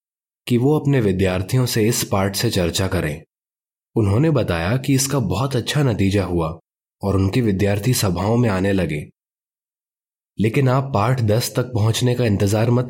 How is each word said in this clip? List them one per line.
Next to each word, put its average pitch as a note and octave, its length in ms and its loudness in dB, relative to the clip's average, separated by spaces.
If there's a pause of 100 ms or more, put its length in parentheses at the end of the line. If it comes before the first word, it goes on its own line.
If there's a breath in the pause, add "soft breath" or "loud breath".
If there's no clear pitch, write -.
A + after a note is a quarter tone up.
(480)
कि A#2+ 100 2
वो C#3+ 200 2
अपने C#3+ 220 0
विद्यार्थियों F#2+ 640 0
से A2+ 220 0
इस B2 240 -2
पाठ G2 240 -2
से A#2 140 -2
चर्चा F#2 380 -2
करें। D#2 360 -4 (720)
उन्होंने A2+ 340 2
बताया G2 460 0
कि C3+ 180 0
इसका C3+ 240 0
बहुत A#2 380 -2
अच्छा C#3+ 260 -2
नतीजा G2 420 2
हुआ E2 340 -2 (440)
और G2 140 0
उनके G2 240 0
विद्यार्थी G2+ 540 0
सभाओं G2 420 0
में A#2 120 4
आने G2 240 0
लगे। D#2 380 -2 (1300)
लेकिन A#2+ 300 2
आप C3+ 260 0
पाठ A#2+ 260 0
दस A2 360 0
तक B2+ 60 2
पहुंचने A2+ 520 0
का B2 100 -2
इंतजार G#2+ 460 2
मत B2 200 2